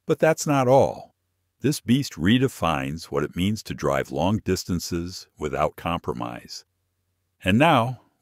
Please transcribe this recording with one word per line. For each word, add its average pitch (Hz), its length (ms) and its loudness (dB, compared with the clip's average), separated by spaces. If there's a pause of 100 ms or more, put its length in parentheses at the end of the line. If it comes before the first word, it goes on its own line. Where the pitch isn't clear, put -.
But 156 100 0
that's 160 300 2
not 139 200 2
all. 120 460 4 (480)
This 147 180 0
beast 127 340 0
redefines 82 920 0
what 71 180 -2
it - 120 -6
means 101 280 0
to - 120 -10
drive 67 360 -2
long 85 280 0
distances 90 880 -4 (100)
without 76 380 -2
compromise. 60 920 -8 (800)
And 98 160 4
now, 131 420 2 (200)